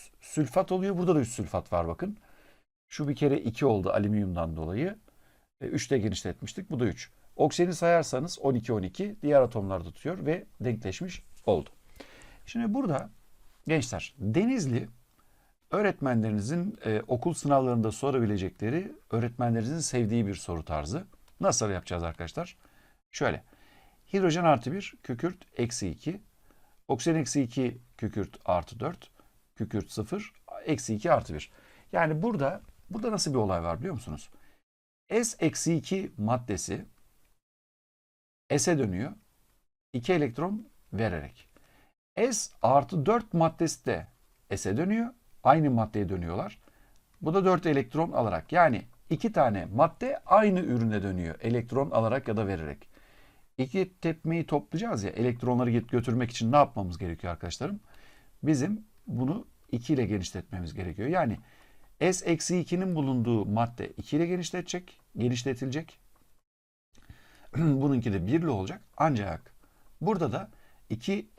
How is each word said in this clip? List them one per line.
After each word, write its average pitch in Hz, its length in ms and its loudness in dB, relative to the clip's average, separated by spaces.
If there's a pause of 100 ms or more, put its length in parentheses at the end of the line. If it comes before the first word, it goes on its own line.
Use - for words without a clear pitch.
(220)
sülfat - 500 0
oluyor. 185 260 0
Burada 175 180 4
da 151 40 4
üç 120 100 0
sülfat 90 440 -6
var 85 140 0
bakın. 180 300 -6 (720)
Şu 147 180 -4
bir 143 80 0
kere 143 220 4
iki 117 280 -2
oldu 98 260 4
alüminyumdan 98 640 0
dolayı. 101 440 -4 (640)
E, - 40 -6
üç - 260 -2
ile 139 60 4
genişletmiştik. 101 720 -4
Bu 139 80 -2
da 120 60 2
üç. - 260 -4 (240)
Oksijeni 170 380 2
sayarsanız 165 680 0
on 139 160 2
iki, 120 180 -2
on 101 100 0
iki. 202 380 -6
Diğer 147 200 6
atomlar 98 440 0
da 85 60 -12
tutuyor 165 340 -8
ve 160 200 -2 (140)
denkleşmiş 113 640 -4 (220)
oldu. 90 240 2 (760)
Şimdi 233 280 -2
burada 196 360 0 (580)
gençler, 127 500 -2
Denizli 143 720 0 (800)
öğretmenlerinizin, 139 1120 0
e, 110 220 0
okul 127 260 0
sınavlarında 127 580 2
sorabilecekleri, 117 1000 -2 (200)
öğretmenlerinizin 117 680 0
sevdiği 117 480 0
bir 98 80 -2
soru 85 300 -6
tarzı. 82 420 -4 (320)
Nasıl 262 300 2
yapacağız 87 340 -4
arkadaşlar? 85 540 -8 (540)
Şöyle. 110 320 -2 (720)
Hidrojen 180 300 2
artı 139 300 4
bir, 196 200 -10 (100)
kükürt 160 560 -6
eksi 117 300 -2
iki. 160 320 -6 (640)
Oksijen 160 320 2
eksi 139 220 0
iki, 120 400 -2 (160)
kükürt 104 480 -4
artı 90 340 0
dört. 165 320 -8 (440)
Kükürt 107 360 -4
sıfır, 175 420 -6 (320)
eksi 120 300 -2
iki, 160 160 0
artı 120 220 2
bir. - 180 -10 (400)
Yani 156 300 2
burada, 190 400 0 (280)
burada 220 220 -4
nasıl 180 200 -2
bir 131 60 2
olay 95 260 2
var 85 160 -2
biliyor 170 140 -6
musunuz? 78 360 -10 (800)
S 226 360 0
eksi 165 300 2
iki 190 420 -2
maddesi 107 680 -2 (1700)
S'e 165 200 2
dönüyor. 107 340 -2 (800)
İki 127 200 0
elektron 165 540 -2 (260)
vererek. 90 560 -4 (800)
S - 200 -4 (100)
artı 139 440 4
dört 226 280 2
maddesi 165 520 2
de 90 220 -2 (480)
S'e 98 220 -2
dönüyor. 220 360 0 (300)
Aynı 147 280 6
maddeye 107 380 0
dönüyorlar. 95 500 -4 (640)
Bu 160 120 -2
da 190 120 4
dört 185 200 4
elektron 147 460 2
alarak. 101 400 0
Yani 151 340 4 (240)
iki 220 220 -2
tane 110 340 2
madde 165 600 0
aynı 202 340 6
ürüne 113 440 0
dönüyor. 90 380 -2
Elektron 120 500 0
alarak 113 360 0
ya 110 100 -2
da 107 100 0
vererek. 80 420 -6 (680)
İki 185 440 -2
tepmeyi 165 440 -2
toplayacağız 156 580 -2
ya. 98 80 -4
Elektronları 123 600 2
git-, 117 180 0
götürmek 123 420 0
için 113 200 0
ne 139 40 6
yapmamız 98 420 4
gerekiyor 87 360 -6
arkadaşlarım? 143 460 -6 (640)
Bizim 156 420 0 (220)
bunu 127 400 -4 (240)
iki 120 220 -2
ile 131 120 2
genişletmemiz 90 680 -4
gerekiyor. 92 360 -6
Yani 151 280 0 (640)
S 185 260 0
eksi 170 340 0
ikinin 180 360 -2
bulunduğu 120 500 2
madde 110 440 -2
iki - 280 -4
ile 170 80 2
genişletecek, 180 760 -6 (180)
genişletilecek. 127 800 -2 (1500)
<clears throat> - 40 -6
Bununki 135 560 4
de 90 140 -2
bir 147 120 4
ile 165 100 0
olacak. 104 320 -4 (160)
Ancak 104 560 0 (480)
burada 165 300 0
da 175 180 -4 (420)
iki 196 360 -4 (100)